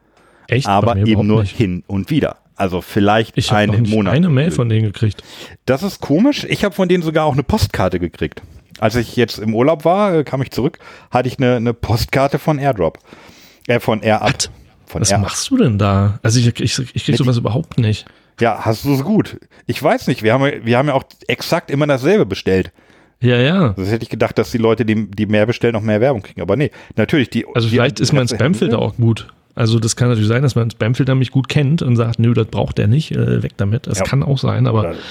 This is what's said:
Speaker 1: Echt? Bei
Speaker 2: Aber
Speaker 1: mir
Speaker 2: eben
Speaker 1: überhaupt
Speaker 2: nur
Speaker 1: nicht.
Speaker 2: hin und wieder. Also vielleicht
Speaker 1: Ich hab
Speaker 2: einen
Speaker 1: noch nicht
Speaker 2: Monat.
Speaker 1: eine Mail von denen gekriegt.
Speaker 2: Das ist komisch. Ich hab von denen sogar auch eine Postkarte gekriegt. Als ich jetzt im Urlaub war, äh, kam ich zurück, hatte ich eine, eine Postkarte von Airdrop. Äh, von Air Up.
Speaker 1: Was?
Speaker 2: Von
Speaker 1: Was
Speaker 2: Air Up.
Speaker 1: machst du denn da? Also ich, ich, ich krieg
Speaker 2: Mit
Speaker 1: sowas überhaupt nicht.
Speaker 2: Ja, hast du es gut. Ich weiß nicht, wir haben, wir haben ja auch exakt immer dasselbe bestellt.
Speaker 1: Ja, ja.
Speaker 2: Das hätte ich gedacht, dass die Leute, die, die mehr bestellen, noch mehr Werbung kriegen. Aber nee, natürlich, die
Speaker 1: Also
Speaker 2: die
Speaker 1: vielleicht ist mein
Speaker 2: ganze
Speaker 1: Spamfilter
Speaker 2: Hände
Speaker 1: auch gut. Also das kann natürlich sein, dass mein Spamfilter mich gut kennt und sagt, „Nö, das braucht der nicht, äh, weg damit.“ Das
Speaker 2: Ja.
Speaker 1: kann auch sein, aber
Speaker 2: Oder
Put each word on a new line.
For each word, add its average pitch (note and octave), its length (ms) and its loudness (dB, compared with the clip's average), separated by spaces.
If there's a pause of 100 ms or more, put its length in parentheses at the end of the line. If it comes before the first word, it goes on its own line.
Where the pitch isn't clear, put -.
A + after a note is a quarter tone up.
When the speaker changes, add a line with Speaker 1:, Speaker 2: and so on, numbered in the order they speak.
(480)
Speaker 1:
Echt? C3 180 -2
Bei G2+ 80 0
Speaker 2:
Aber G#2 220 2
Speaker 1:
mir G2 60 0
Speaker 2:
eben A2 100 2
Speaker 1:
überhaupt G#2 160 2
Speaker 2:
nur G#2+ 160 2
Speaker 1:
nicht. F#2+ 120 -6
Speaker 2:
hin F2+ 320 -2
und G2 220 -6
wieder. - 280 -2 (180)
Also F#2 260 -4
vielleicht G#2+ 560 0
Speaker 1:
Ich - 140 -2
hab G#2+ 80 2
Speaker 2:
einen G#2 140 2
Speaker 1:
noch G#2 60 2
nicht G#2+ 140 0
Speaker 2:
Monat. G#2 220 0
Speaker 1:
eine F3 140 2
Mail D3 220 2
von B2 180 -2
denen A2 160 0
gekriegt. G#2 380 -4 (420)
Speaker 2:
Das - 160 0
ist D4 200 -6
komisch. A3 480 0
Ich - 160 -2
hab G3 80 -2
von F#3 160 0
denen F3+ 140 2
sogar D#3 220 0
auch D3+ 80 2
eine C3+ 100 0
Postkarte F#2 560 0
gekriegt. E2 420 -6 (380)
Als A2 160 0
ich A#2 200 -4
jetzt A#2 240 0
im A2 160 -2
Urlaub C#3+ 300 2
war, F#3+ 300 2
äh, D#3 80 2
kam C3+ 180 -4
ich - 100 -6
zurück, C3+ 280 -4 (320)
hatte B2+ 180 0
ich - 80 -6
eine, B2+ 180 2
eine A#2 180 0
Postkarte B2+ 680 0
von D#3 200 -2
Airdrop. A2 380 0 (680)
Äh, A#2+ 120 2
von A2 220 -2
Air G#2+ 220 2
Up. G#2 120 0
Speaker 1:
Was? - 140 -6 (380)
Speaker 2:
Von - 140 -6
Speaker 1:
Was F#2 100 0
Speaker 2:
Air G2+ 60 4
Up. G2+ 60 2
Speaker 1:
machst - 280 -6
du C4 60 4
denn C3+ 200 4
da? G2+ 460 2
Also A2+ 160 2
ich, A#2+ 80 4
ich, - 140 0 (180)
ich - 240 -6
krieg - 60 -6
Speaker 2:
Mit - 80 2
Speaker 1:
sowas B2+ 200 2
überhaupt A#2+ 400 -4
nicht. G#2+ 280 0 (340)
Speaker 2:
Ja, A2+ 260 0
hast A2 200 -2
du C#3+ 100 0
es C3+ 80 -2
gut. F3 340 0 (300)
Ich - 140 -6
weiß F#3+ 260 0
nicht, D3 160 -2
wir A2 100 4
haben, C3+ 180 2 (120)
wir A#2 140 2
haben C#3+ 100 2
ja C#3 80 0
auch C3 80 -2 (240)
exakt - 440 -2
immer C#3+ 160 0
dasselbe D3 380 2
bestellt. F#2 460 -2 (480)
Speaker 1:
Ja, B2 180 2
ja. D3 320 2
Speaker 2:
Das F#2+ 200 -4
hätte A#2 140 -2
ich A2+ 60 -10
gedacht, A2+ 300 -2
dass G#2+ 120 -2
die B2 60 -2
Leute, A2+ 280 2
die, G#2+ 240 0
die G2+ 180 -4
mehr G#2 180 2
bestellen, A#2 280 0
noch A2 80 -4
mehr G#2+ 200 0
Werbung B2 220 0
kriegen. - 180 -14
Aber C3+ 140 0
nee, C#3 160 0 (240)
natürlich, - 340 0
die - 240 -4
Speaker 1:
Also A#2 160 0
Speaker 2:
die A2+ 60 2
Speaker 1:
vielleicht B2 240 0
ist B2+ 120 0
mein C#3+ 100 2
Speaker 2:
ganze B2 140 -2
Speaker 1:
Spamfilter F#3 420 0
Speaker 2:
Hände A#2+ 80 0
Speaker 1:
auch G#2+ 120 -4
gut. A2+ 300 0 (280)
Also A2+ 240 2
das A2+ 160 -2
kann B2 140 0
natürlich G#2+ 200 2
sein, A#2+ 120 2
dass C#3 140 0
mein A#2 160 0
Spamfilter B2+ 420 0
mich C3 160 0
gut C3+ 180 0
kennt D3+ 360 0
und A#2+ 120 2
sagt, A2+ 220 0
„Nö, A#2 160 2
das A2+ 140 0
braucht - 320 -4
der G#2+ 80 2
nicht, C3+ 240 2
äh, A#2+ 320 0
weg - 120 -8
damit.“ G2+ 300 -2
Das - 140 -4
Speaker 2:
Ja. F#2+ 60 -2
Speaker 1:
kann C3+ 180 0
auch C#3 160 0
sein, G#2+ 260 0
aber A2+ 140 2
Speaker 2:
Oder E2+ 160 -2 (160)